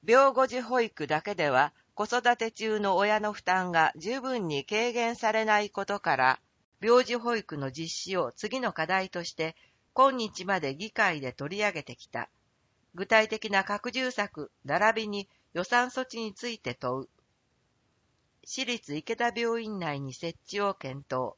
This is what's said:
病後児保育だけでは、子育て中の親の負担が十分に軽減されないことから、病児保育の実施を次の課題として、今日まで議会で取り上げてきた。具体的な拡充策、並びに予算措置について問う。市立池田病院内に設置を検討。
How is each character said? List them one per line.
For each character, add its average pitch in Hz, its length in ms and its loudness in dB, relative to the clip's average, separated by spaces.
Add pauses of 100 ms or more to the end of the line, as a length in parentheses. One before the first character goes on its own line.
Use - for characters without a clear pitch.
病 269 280 8
後 262 140 4
児 254 140 -4
保 240 200 0
育 202 260 -4
だ 151 160 0
け 208 120 -6
で 156 160 0
は、 135 220 4 (220)
子 208 120 -2
育 240 300 2
て 226 140 -4
中 220 300 -2
の 196 160 2
親 208 240 4
の 214 120 -2
負 - 120 -12
担 185 260 2
が 160 260 4
十 220 240 -4
分 240 280 -2
に 139 160 -2
軽 226 280 0
減 233 240 0
さ 220 160 0
れ 220 120 2
な 214 160 4
い 208 100 -4
こ 196 160 -6
と 202 140 -2
か 151 160 2
ら、 131 240 4 (400)
病 240 240 6
児 240 120 -4
保 233 200 -2
育 185 200 -6
の 135 140 -4
実 165 420 -8
施 190 40 -2
を 143 160 -2
次 220 280 -6
の 233 120 -2
課 160 140 -2
題 190 240 0
と 170 140 -6
し - 80 -10
て、 160 240 -4 (360)
今 262 220 6
日 220 300 -6
ま 185 160 0
で 139 160 -4
議 202 140 -8
会 185 300 2
で 131 120 -6
取 151 240 -8
り 208 60 -2
上 202 100 2
げ 160 100 -8
て 131 140 -14
き - 100 -20
た。 120 220 -8 (680)
具 185 120 -6
体 220 220 4
的 220 220 -6
な 196 140 2
拡 208 260 -6
充 254 200 -4
策、 196 420 -6 (120)
並 202 380 2
び 214 60 -6
に 202 200 -8 (260)
予 175 100 -2
算 247 240 2
措 254 140 -6
置 240 160 -10
に 220 160 -8
つ 240 140 -10
い 226 100 -8
て 123 160 -6
問 131 320 -6
う。 - 20 -20 (1400)
市 254 220 -6
立 226 280 -6
池 226 220 -6
田 233 180 0
病 233 280 -2
院 214 160 -8
内 147 220 -4
に 135 120 -8
設 165 340 -8
置 202 140 -6
を 202 140 0
検 139 340 -10
討。 127 300 -2